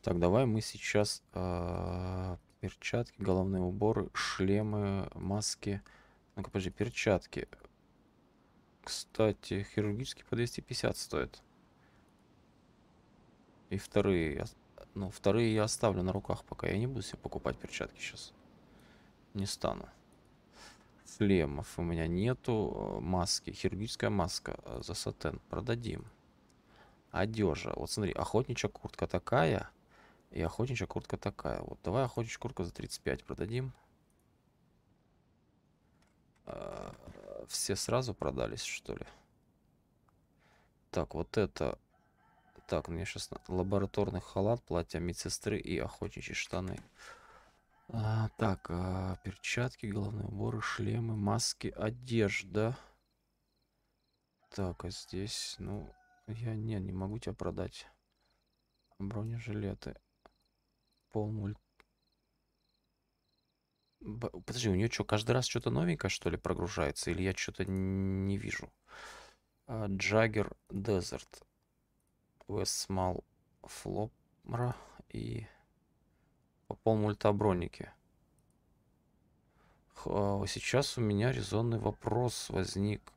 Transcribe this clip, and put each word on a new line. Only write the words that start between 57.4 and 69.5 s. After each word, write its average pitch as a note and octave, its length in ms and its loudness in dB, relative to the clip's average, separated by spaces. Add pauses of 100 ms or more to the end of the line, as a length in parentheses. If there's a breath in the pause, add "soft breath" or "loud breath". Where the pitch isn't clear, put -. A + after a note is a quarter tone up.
Бронежилеты. G#2 960 -4 (1160)
Полмуль-, G#2+ 440 -2 (2500)
Б-, A2+ 300 -6
подожди, A2+ 380 -4
у F#2+ 60 6
неё G#2 140 4
чё, - 160 -2
каждый G#2+ 280 2
раз B2 140 4
что-то A#2+ 240 0
новенькое, D#3 400 2
что - 200 0
ли, E2+ 60 0
прогружается? E2+ 760 0
Или F2 100 0
я F#2+ 120 2
чё-то - 280 -4
н-, F#2+ 640 0
не G2 100 2
вижу? - 360 -6 (960 loud breath)